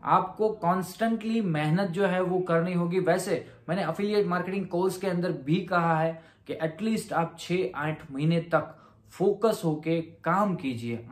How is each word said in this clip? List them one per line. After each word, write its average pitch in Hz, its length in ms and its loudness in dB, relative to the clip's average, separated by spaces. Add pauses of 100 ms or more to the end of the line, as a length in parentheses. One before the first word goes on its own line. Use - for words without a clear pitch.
आपको 185 480 2
constantly 220 880 0
मेहनत 170 500 2
जो 190 160 2
है 185 160 2
वो 180 180 0
करनी 170 320 2
होगी। 175 280 0
वैसे 175 340 2 (340)
मैंने 175 160 0
affiliate 196 420 0
marketing 180 400 -2
कोर्स 180 320 0
के 202 80 -4
अंदर 175 260 0 (100)
भी 147 220 2
कहा 165 360 2
है 165 220 -2 (240)
कि 143 80 -8
एटलीस्ट 190 580 -2
आप 156 260 -2
छः 185 360 -2
आठ 151 380 -6
महीने 160 280 2 (140)
तक - 200 2 (380)
focus 208 520 2
होके 160 360 0 (240)
काम 185 300 2
कीजिए, 117 580 -4